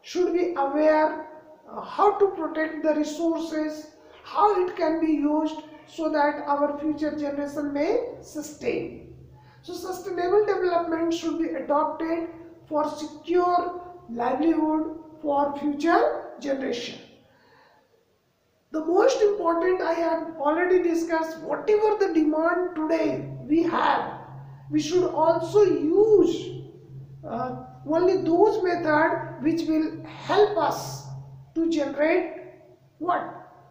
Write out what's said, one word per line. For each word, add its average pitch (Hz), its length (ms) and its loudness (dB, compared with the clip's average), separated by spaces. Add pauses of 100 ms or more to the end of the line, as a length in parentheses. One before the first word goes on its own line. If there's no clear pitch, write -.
should 339 300 -2
be 349 240 0
aware, 311 680 2 (440)
uh, 214 100 -12
how - 380 2
to 392 100 4
protect 311 540 -4
the 302 120 2
resources, 311 920 -4 (340)
how 392 420 2
it - 120 -6
can 330 240 0
be 320 120 2
used 302 500 0 (240)
so 311 240 -4
that 294 360 0
our 285 320 0
future 302 380 -4
generation 285 560 -6
may 320 500 -2
sustain. - 920 -8 (480)
So 349 100 -14
sustainable 370 720 0
development 339 680 0
should 330 240 -4
be 320 100 -2
adopted 311 800 -2 (380)
for 302 220 -2
secure 349 920 -2 (300)
livelihood 311 880 0 (240)
for 285 360 0
future 311 680 2 (160)
generation. 262 580 -6 (1700)
The 311 120 -4
most 427 380 4
important 359 580 2
I 330 140 0
have 330 420 -2
already 349 460 2
discussed, 330 580 -2
whatever 415 580 2
the 370 140 2
demand 320 640 2
today 320 560 0 (180)
we 320 140 4
have, - 580 0 (500)
we 302 100 2
should 359 240 2
also 339 580 4
use, 359 1000 4 (640)
uh, 247 380 -6 (220)
only 349 360 2
those 370 400 4
methods 330 800 0
which 320 260 0
will 311 360 -2
help 403 540 0
us - 480 -4 (480)
to 330 160 0
generate 294 600 0 (680)
what? - 500 -4 (220)